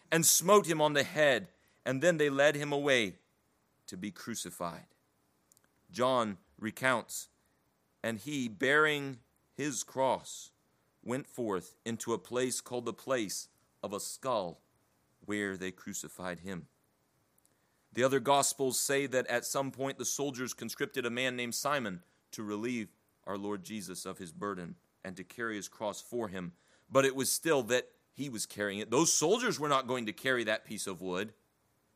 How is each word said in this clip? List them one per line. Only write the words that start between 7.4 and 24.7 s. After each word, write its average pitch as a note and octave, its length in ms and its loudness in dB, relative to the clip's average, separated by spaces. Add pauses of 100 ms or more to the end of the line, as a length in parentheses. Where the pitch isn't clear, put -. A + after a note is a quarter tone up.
"And A2+ 160 -2
he, C3 300 -4
bearing C#3 720 2 (320)
his C#3 320 -4
cross, - 640 -2 (520)
went B2+ 260 -4
forth G2+ 560 -4
into A2+ 300 -4
a G#2 40 0
place B2 420 -2
called B2 260 -6
the A2+ 80 -4
place A#2+ 540 -4 (340)
of G2+ 100 -6
a G2 80 -4
skull, G#2 640 -4 (580)
where G2+ 360 -4
they F#2 140 -6
crucified F#2 720 -10
him." F2+ 280 -10 (1200)
The A2+ 100 -2
other C3+ 160 4
Gospels C3 640 2
say C#3 260 0
that B2 220 0
at A#2+ 160 0
some C#3 260 -2
point C3+ 280 -6
the B2 60 -4
soldiers B2+ 480 -4
conscripted B2 540 -6
a A#2 40 -2
man B2+ 260 -2
named A#2+ 180 -4
Simon A#2+ 480 -2 (300)
to A#2 100 -10
relieve G#2+ 480 -4 (340)
our G2 140 -6
Lord G2+ 240 -6
Jesus F#2 420 -10
of F#2+ 140 -10
his E2+ 140 -12
burden F2 440 -8 (280)